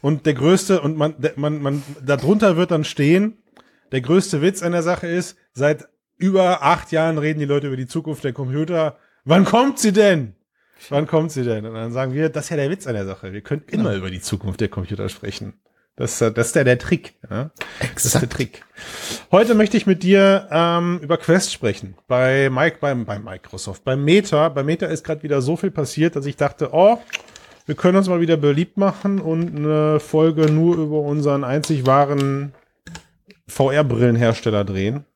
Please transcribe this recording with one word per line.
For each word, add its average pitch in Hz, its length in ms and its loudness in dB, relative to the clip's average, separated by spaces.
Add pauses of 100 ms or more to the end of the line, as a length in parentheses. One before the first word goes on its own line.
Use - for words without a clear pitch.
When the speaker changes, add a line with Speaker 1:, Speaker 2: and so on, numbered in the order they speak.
Speaker 1:
Und 143 240 -2
der 151 80 2
größte, 185 480 2
und 156 160 -2
man, 151 200 0
der, 143 200 -2
man, 151 240 -4
man, 143 200 -4 (220)
darunter 156 540 2
wird 180 140 0
dann 156 120 0
stehen, 175 540 0 (560)
der 131 80 -2
größte 160 400 0
Witz 190 220 0
an 170 100 -2
der 170 100 0
Sache 175 240 -2
ist, 170 300 -4 (160)
seit 147 340 -2 (300)
über 185 460 2
acht 160 280 0
Jahren 160 280 0
reden 151 200 -2
die 147 60 -2
Leute 143 220 -2
über 131 100 -6
die 127 100 -8
Zukunft 151 380 -8
der 131 80 -4
Computer. 151 640 -4 (260)
Wann 175 220 4
kommt 269 340 2
sie 214 140 2
denn? 180 400 4 (560)
Wann 147 180 -2
kommt 160 240 0
sie 135 120 -4
denn? 110 220 -2
Und 113 100 -12
dann 113 160 -8
sagen 127 220 -4
wir, 156 160 0
das 151 160 -8
ist - 60 -12
ja 165 60 -4
der 139 120 -2
Witz 196 160 -8
an 127 100 -6
der 101 100 -4
Sache. 95 280 -12
Wir 104 80 -12
können 147 300 -8
immer 220 180 -2
Speaker 2:
Genau. 101 80 -2
Speaker 1:
über 92 140 -8
die 92 100 -10
Zukunft 95 400 -6
der 104 60 -2
Computer 98 420 -8
sprechen. - 440 -12 (420)
Das, - 260 -6
äh, 113 100 2
das 117 160 -2
ist - 80 -6
ja 143 100 2
der 123 120 4
Trick, - 380 -6 (160)
ja? 127 180 -6 (460)
Das - 100 -4
ist 123 100 -2
der - 80 2
Speaker 2:
Exakt. - 100 -6
Speaker 1:
Trick. - 300 -8 (680)
Heute 220 240 6
möchte 214 220 4
ich - 100 0
mit 185 160 2
dir, 196 480 4
ähm, 170 500 0
über 156 160 0
Quest - 360 0
sprechen. 98 420 -6 (120)
Bei 131 440 2
Mike-, 156 300 0
beim, 131 240 -2
bei 104 120 -8
Microsoft, 98 680 -14
bei 131 100 0
Meta. 160 540 2
Bei 139 120 -4
Meta 160 260 -2
ist 156 180 -6
grad 156 180 -8
wieder 143 180 0
so 143 140 -2
viel 190 160 -4
passiert, 156 460 -2
dass 139 100 -6
ich 143 80 -8
dachte, 143 380 -2
oh, 202 260 6 (680)
wir 151 100 -4
können 180 220 4
uns 190 120 2
mal 175 120 2
wieder 165 160 6
beliebt 147 400 0
machen 196 440 0
und 165 340 -2
eine 151 460 2
Folge 156 500 2
nur 165 240 4
über 156 240 -2
unseren 143 460 0
einzig 135 420 -2
wahren 139 640 2 (960)
V-R-Brillenhersteller 120 1160 0
drehen. 101 400 -4 (100)